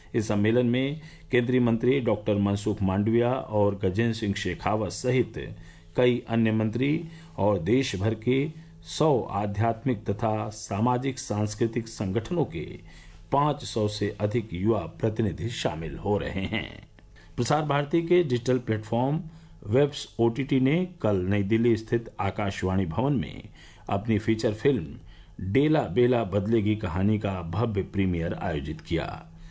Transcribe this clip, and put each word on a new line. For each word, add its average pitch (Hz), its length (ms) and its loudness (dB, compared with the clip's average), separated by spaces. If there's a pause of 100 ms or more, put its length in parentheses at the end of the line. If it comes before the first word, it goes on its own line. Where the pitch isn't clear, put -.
(140)
इस 107 140 0
सम्मेलन 110 380 4
में 135 340 0 (300)
केंद्रीय 123 300 2
मंत्री 123 400 2
डॉक्टर 107 340 0
मनसुख 101 480 0
मांडविया 110 500 2
और 101 520 0
गजेंद्र 110 300 2
सिंह 104 200 -2
शेखावत 95 580 -2
सहित 123 640 -2 (420)
कई 123 320 4
अन्य 113 240 4
मंत्री 120 520 0 (320)
और 101 220 2
देश 107 380 0
भर 110 180 0
के 135 340 0 (340)
सौ 151 480 0
आध्यात्मिक 104 760 -2
तथा 107 440 -2
सामाजिक 123 680 -2
सांस्कृतिक 113 720 -2
संगठनों 110 560 -2
के - 340 -10 (540)
पाँच 143 320 2
सौ 107 240 0
से 101 320 -4
अधिक 107 320 -2
युवा 101 260 2
प्रतिनिधि 98 680 -2
शामिल 80 480 -4
हो 98 220 0
रहे 82 260 -4
हैं। 69 440 -6 (480)
प्रसार 151 260 2
भारती 147 400 0
के 175 200 4
डिजिटल 127 360 0
प्लेटफॉर्म 120 640 -2 (460)
वेब्स 139 520 0
ओटीटी 131 420 2
ने 165 280 2 (120)
कल 107 160 2
नई 98 260 2
दिल्ली 113 340 4
स्थित 117 340 -2 (100)
आकाशवाणी 95 680 0
भवन 117 260 0
में 87 300 -4 (460)
अपनी 104 300 0
फीचर 110 360 0
फिल्म 117 300 2 (560)
डेला 143 400 2
बेला 120 440 2
बदलेगी 104 520 2
कहानी 101 420 2
का 95 240 -2
भव्य 101 400 -2
प्रीमियर 90 520 0
आयोजित 78 460 -4
किया। - 460 -4 (240)